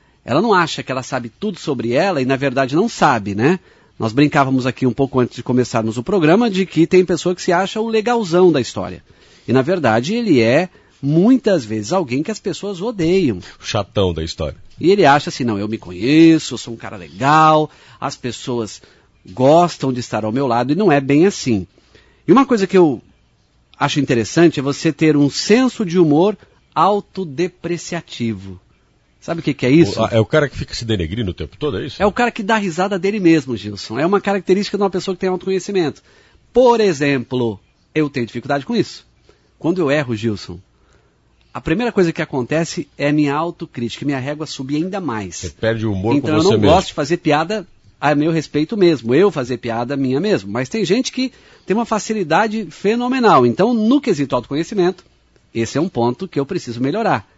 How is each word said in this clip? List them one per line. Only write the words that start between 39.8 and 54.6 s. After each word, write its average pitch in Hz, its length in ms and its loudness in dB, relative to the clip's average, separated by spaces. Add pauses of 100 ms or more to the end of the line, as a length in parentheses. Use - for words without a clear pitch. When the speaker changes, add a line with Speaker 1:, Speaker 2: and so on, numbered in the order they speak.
Speaker 1:
eu 143 100 0
erro, 139 240 -2
Gilson, 101 460 -6 (920)
a - 80 -12
primeira 214 300 -2
coisa 175 220 2
que 170 100 -6
acontece 151 720 -4
é 143 140 -2
minha 147 240 2
autocrítica, 156 720 -8
minha 139 140 -4
régua 147 260 -8
subir 135 300 -8
ainda 185 240 -4
mais. 110 360 -6
Speaker 2:
Você 87 140 -10
perde 110 340 -4
o 110 80 -2
humor 101 220 0
Speaker 1:
Então, 147 220 0
Speaker 2:
com 160 40 2
você 165 60 2
Speaker 1:
eu 202 60 4
não 220 80 2
Speaker 2:
mesmo. 147 140 6
Speaker 1:
gosto 185 140 2
de - 60 -14
fazer 156 220 -2
piada 165 500 -2 (320)
a 147 160 2
meu 151 160 2
respeito 156 460 -2
mesmo, 143 380 4
eu 190 160 6
fazer 131 260 -4
piada 120 400 -4
minha 135 240 0
mesmo. 151 320 -2
Mas 127 160 -4
tem 220 160 -4
gente 233 260 0
que 254 220 -6 (320)
tem 185 100 -2
uma 226 120 -2
facilidade 208 840 -2
fenomenal. 233 760 2
Então, 180 280 2
no 233 260 2
quesito 143 360 -2
autoconhecimento, 175 640 -2 (500)